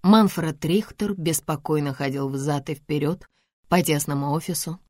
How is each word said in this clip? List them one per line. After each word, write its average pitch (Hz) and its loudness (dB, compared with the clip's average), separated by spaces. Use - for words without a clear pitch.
Манфред 185 4
Рихтер 208 -2
беспокойно 156 -2
ходил 139 -4
взад 139 -4
и 151 -4
вперед 147 -4
по 175 4
тесному 147 0
офису 165 -4